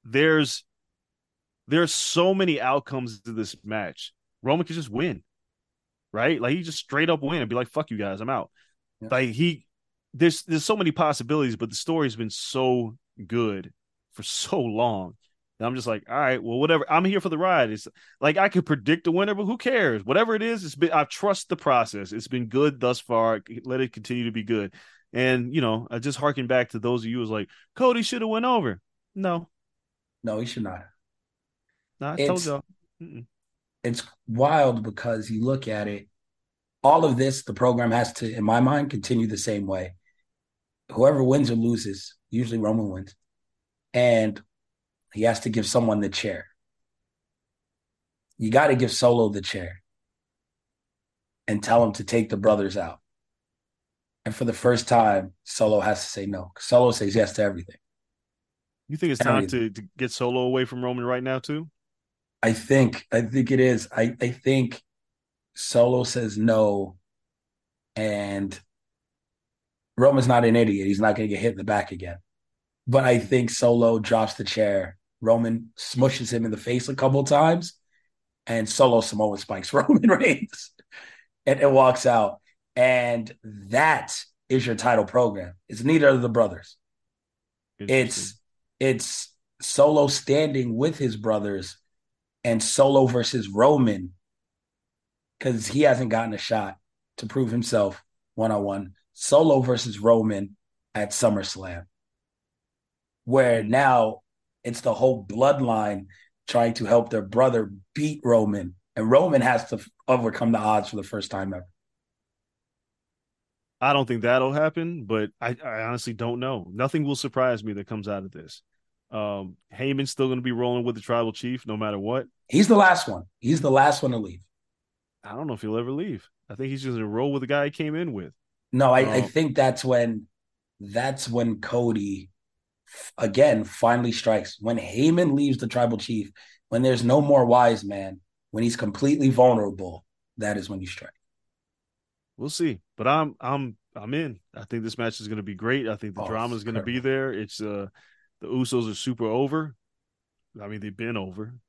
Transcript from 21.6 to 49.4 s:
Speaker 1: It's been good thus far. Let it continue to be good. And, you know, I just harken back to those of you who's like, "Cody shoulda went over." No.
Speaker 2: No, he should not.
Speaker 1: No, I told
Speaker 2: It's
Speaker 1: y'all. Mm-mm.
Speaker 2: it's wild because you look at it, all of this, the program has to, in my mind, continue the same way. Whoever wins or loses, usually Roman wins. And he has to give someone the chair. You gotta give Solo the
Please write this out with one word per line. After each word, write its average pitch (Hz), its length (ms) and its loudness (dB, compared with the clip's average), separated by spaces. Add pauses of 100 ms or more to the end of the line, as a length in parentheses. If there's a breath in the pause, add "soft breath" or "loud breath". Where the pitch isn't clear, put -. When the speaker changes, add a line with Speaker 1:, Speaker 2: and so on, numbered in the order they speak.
Speaker 1:
It's 113 160 -10
been 123 200 -4
good 139 300 0
thus 123 220 -2
far. 113 420 0 (220)
Let 131 160 -4
it 127 140 -4
continue 120 300 -6
to 117 80 -4
be 113 100 -6
good. 104 320 -4 (400 soft breath)
And, 127 400 0
you 156 80 0
know, 113 280 -2
I 117 100 -6
just 131 180 -6
harken 139 280 -2
back 123 240 0
to 117 80 -8
those 120 260 -2
of - 40 -12
you 120 120 -6
who's 110 100 -6
like, 107 180 -6 (260 soft breath)
"Cody 247 280 2
shoulda 226 260 -4
went 220 160 -2
over." 180 380 -2 (320)
No. 175 340 -4 (760)
Speaker 2:
No, 110 180 -4
he 120 60 -6
should 117 160 -8
not. 92 240 -12 (1120)
Speaker 1:
No, 143 120 -6
I 165 40 -8
told 160 220 0
Speaker 2:
It's 170 80 -6
Speaker 1:
y'all. 143 180 -6 (360)
Mm-mm. 135 260 -16 (560)
Speaker 2:
it's 120 200 -4 (240)
wild 127 560 2
because 110 480 -6
you 110 140 -4
look 131 240 -2
at 104 180 -4
it, 101 220 -10 (720)
all 147 220 6
of 131 140 2
this, 135 260 0
the 123 80 -10
program 120 380 2
has 117 240 0
to, 110 200 -6
in 107 80 -6
my 110 180 4
mind, 143 280 2
continue 113 380 -2
the 107 100 -6
same 101 300 -4
way. 92 280 -6 (1000)
Whoever 135 300 4
wins 131 280 4
or 117 60 0
loses, 113 600 -4 (140)
usually 117 280 -4
Roman 107 300 0
wins. 95 260 -12 (800)
And 117 500 2 (680)
he 107 120 -2
has 113 160 2
to 123 100 -4
give 107 160 -2
someone 113 340 2
the 101 80 -2
chair. 98 380 -6 (1900)
You 110 120 -4
gotta 139 260 4
give 120 160 0
Solo 120 360 4
the 101 140 -6